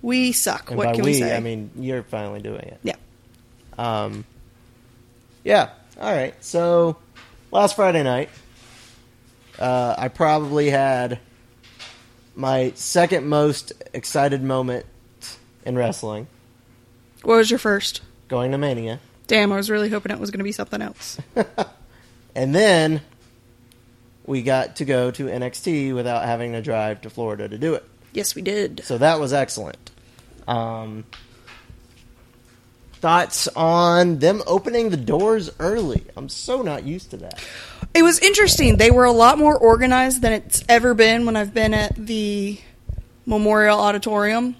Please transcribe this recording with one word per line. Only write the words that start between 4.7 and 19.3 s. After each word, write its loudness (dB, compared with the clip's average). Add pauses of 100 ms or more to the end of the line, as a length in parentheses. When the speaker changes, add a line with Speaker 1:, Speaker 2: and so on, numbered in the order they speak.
Speaker 2:
yeah. 2 (300)
All -6
right. -4
So, 0 (520)
last 2
Friday 2
night, -2 (1300)
uh, -2
I -4
probably 0
had 0 (1160)
my -2
second 0
most 0 (180)
excited -2
moment -4 (800)
in -6
wrestling. -4 (960)
Speaker 1:
What 4
was 4
your 0
first? -2 (260)
Speaker 2:
Going -2
to -4
Mania. -4 (280)
Speaker 1:
Damn, 2